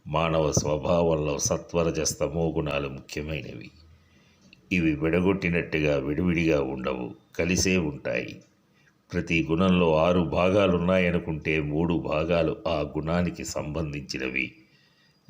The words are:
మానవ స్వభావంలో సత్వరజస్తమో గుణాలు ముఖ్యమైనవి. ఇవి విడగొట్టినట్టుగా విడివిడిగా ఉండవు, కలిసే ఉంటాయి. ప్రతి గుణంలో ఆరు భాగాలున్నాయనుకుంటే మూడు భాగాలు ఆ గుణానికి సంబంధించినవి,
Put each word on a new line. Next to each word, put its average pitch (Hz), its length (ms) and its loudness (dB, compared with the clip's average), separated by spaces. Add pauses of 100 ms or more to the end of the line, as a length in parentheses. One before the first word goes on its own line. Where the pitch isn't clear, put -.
మానవ 78 460 0
స్వభావంలో 76 840 0
సత్వరజస్తమో 80 1120 -2
గుణాలు 71 360 -4
ముఖ్యమైనవి. 69 840 -10 (1000)
ఇవి 80 220 4
విడగొట్టినట్టుగా 80 1000 2
విడివిడిగా 78 680 2
ఉండవు, 64 520 -6 (240)
కలిసే 92 380 2
ఉంటాయి. 65 640 -4 (720)
ప్రతి 82 380 0
గుణంలో 87 460 4
ఆరు 87 240 4
భాగాలున్నాయనుకుంటే 87 1400 2
మూడు 78 340 0
భాగాలు 80 600 0 (120)
ఆ 80 120 0
గుణానికి 78 640 -2
సంబంధించినవి, 69 1080 -6 (760)